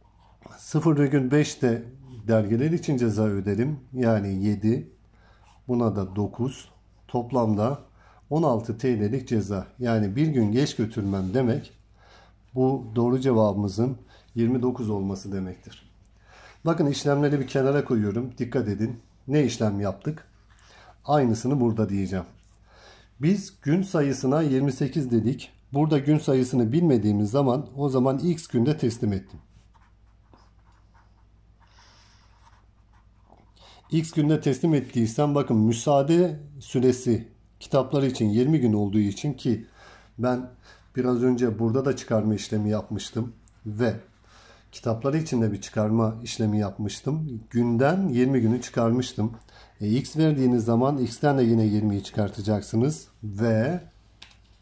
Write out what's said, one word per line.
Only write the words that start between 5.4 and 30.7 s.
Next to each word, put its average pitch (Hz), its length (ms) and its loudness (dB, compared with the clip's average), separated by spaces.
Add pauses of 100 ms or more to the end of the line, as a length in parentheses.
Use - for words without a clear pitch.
buna 120 280 0
da 95 200 -4
dokuz. 104 540 -4 (380)
Toplamda 117 720 0 (500)
on 156 120 0
altı 113 360 0
T 123 220 0
L'lik 104 280 -4
ceza. 98 380 -2 (120)
Yani 110 380 0
bir 151 100 2
gün 120 260 0
geç 143 240 0
götürmem 98 580 -2
demek, 127 380 -2 (840)
bu 127 320 0 (100)
doğru 120 240 2
cevabımızın 110 800 2 (360)
yirmi 117 280 0
dokuz 123 280 -2
olması 98 420 -6
demektir. - 580 -10 (720)
Bakın 165 220 0
işlemleri 143 540 0
bir 123 60 -6
kenara 139 380 0
koyuyorum. 113 540 -2
Dikkat 131 300 -2
edin. 107 320 -4 (280)
Ne 147 160 2
işlem 107 360 -2
yaptık? 101 480 -6 (760)
Aynısını 131 560 2
burada 113 280 2
diyeceğim. 95 360 -4 (960)
Biz 190 420 -2
gün 170 200 2
sayısına 143 600 0
yirmi 139 300 2
sekiz 139 380 -4
dedik. 117 420 0 (200)
Burada 151 260 2
gün 147 200 2
sayısını 127 540 2
bilmediğimiz 107 580 2
zaman 135 360 0 (100)
o 139 120 -2
zaman 131 300 2
X 160 280 -2
günde 131 320 0
teslim 110 340 -2
ettim. - 280 -8 (4000)